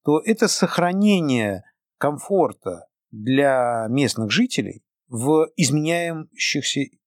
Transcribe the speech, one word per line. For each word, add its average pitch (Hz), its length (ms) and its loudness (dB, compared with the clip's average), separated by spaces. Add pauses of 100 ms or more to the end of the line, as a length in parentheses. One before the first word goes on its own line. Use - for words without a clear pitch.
то 151 180 2
это 220 240 0
сохранение 175 1160 0 (320)
комфорта 143 920 0 (240)
для 120 800 2
местных 113 420 0
жителей 143 500 -2 (280)
в 147 480 0
изменяющихся 156 1300 -4 (240)